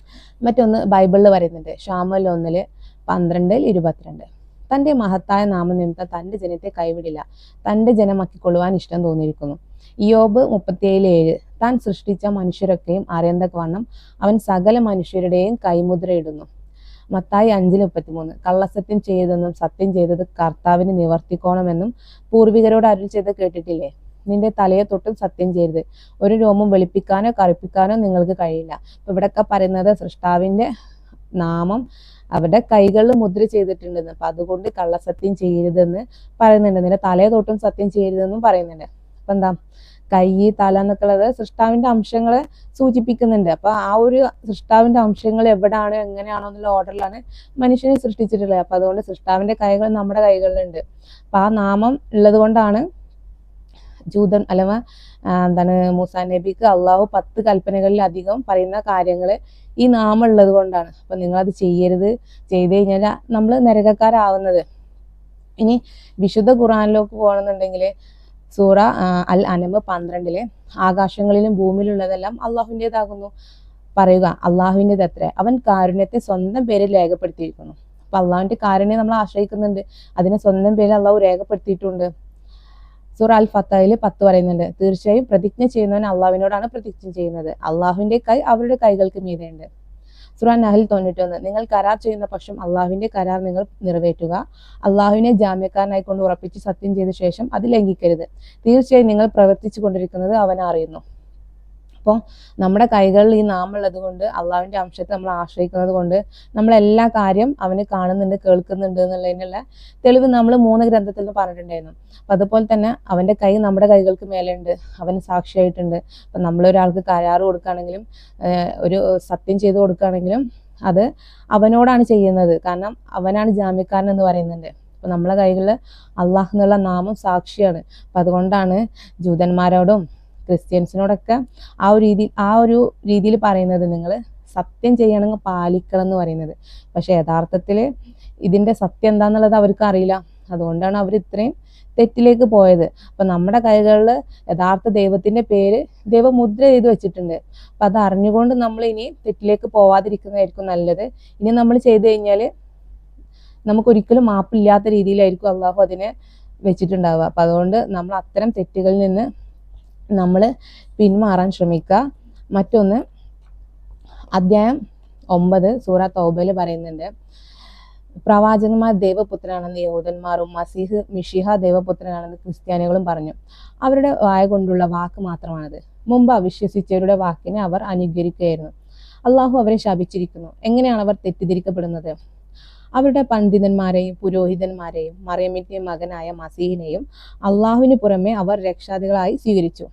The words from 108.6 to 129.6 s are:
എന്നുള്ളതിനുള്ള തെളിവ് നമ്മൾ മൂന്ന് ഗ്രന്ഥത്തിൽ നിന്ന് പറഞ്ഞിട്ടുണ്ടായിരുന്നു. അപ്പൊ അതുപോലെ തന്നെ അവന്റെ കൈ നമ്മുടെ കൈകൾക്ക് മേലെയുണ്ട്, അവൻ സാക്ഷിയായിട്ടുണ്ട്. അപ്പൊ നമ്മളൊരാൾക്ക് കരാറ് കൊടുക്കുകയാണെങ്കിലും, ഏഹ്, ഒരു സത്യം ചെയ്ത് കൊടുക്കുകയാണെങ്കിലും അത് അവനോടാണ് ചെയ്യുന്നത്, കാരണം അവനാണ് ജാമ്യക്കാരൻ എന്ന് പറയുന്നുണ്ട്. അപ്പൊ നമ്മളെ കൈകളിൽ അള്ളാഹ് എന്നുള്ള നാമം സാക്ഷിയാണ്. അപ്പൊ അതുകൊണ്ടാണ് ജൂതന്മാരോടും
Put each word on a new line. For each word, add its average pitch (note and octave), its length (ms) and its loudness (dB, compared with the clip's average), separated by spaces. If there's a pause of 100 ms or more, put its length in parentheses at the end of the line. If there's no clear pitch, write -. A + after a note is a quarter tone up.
എന്നുള്ളതിനുള്ള F#3 640 -6 (400)
തെളിവ് B3+ 220 6
നമ്മൾ A#3+ 300 4
മൂന്ന് A3+ 300 4
ഗ്രന്ഥത്തിൽ G#3 340 0
നിന്ന് G3+ 160 -8
പറഞ്ഞിട്ടുണ്ടായിരുന്നു. F3 560 -8 (280)
അപ്പൊ - 120 -4
അതുപോലെ G3+ 400 0
തന്നെ A3 240 0 (120)
അവന്റെ F#3+ 340 0
കൈ G3+ 160 2
നമ്മുടെ G3+ 280 2
കൈകൾക്ക് F#3+ 400 4
മേലെയുണ്ട്, F3+ 500 -6 (240)
അവൻ F3+ 200 -4
സാക്ഷിയായിട്ടുണ്ട്. F3+ 760 -2
അപ്പൊ - 420 -12
നമ്മളൊരാൾക്ക് F3+ 720 2
കരാറ് F3 340 0
കൊടുക്കുകയാണെങ്കിലും, F3+ 640 -6 (360)
ഏഹ്, F3 360 -2
ഒരു F#3 400 0
സത്യം F#3+ 400 -4
ചെയ്ത് G3 180 2
കൊടുക്കുകയാണെങ്കിലും F#3+ 760 0 (300)
അത് G3 300 2 (380)
അവനോടാണ് A#3 520 4
ചെയ്യുന്നത്, F#3 580 2
കാരണം F#3 360 -8 (140)
അവനാണ് G3+ 400 -2
ജാമ്യക്കാരൻ F#3+ 600 -2
എന്ന് G3 120 0
പറയുന്നുണ്ട്. E3+ 460 -2
അപ്പൊ - 400 -16
നമ്മളെ F3 260 -2
കൈകളിൽ F#3+ 360 2 (480)
അള്ളാഹ് F3+ 340 0
എന്നുള്ള G3+ 240 4
നാമം F#3+ 380 -2
സാക്ഷിയാണ്. F#3 640 -2
അപ്പൊ - 420 -8
അതുകൊണ്ടാണ് F#3 680 0 (360)
ജൂതന്മാരോടും F3+ 1000 0 (240)